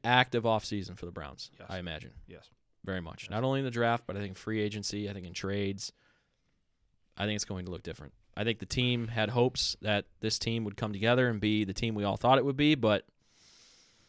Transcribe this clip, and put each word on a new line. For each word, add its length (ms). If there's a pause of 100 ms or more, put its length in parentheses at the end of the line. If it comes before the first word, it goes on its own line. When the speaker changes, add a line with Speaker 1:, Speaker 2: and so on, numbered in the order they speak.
Speaker 1:
active 400
offseason 540
for 80
the 60
Browns, 480
Speaker 2:
Yes. 100
Speaker 1:
I 80
imagine. 360 (140)
Speaker 2:
Yes. 220 (360)
Speaker 1:
Very 160
much. 220
Speaker 2:
Yes. 80
Speaker 1:
Not 120
only 160
in 60
the 60
draft, 360
but 80
I 40
think 180
free 240
agency, 480
I 40
think 120
in 80
trades. 580 (1300)
I 80
think 100
it's 100
going 200
to 60
look 120
different. 300 (240)
I 60
think 160
the 60
team 420
had 220
hopes 520
that 240 (140)
this 180
team 280
would 120
come 160
together 360
and 100
be 240
the 100
team 220
we 80
all 140
thought 200
it 80
would 120
be, 180
but, 300 (1040)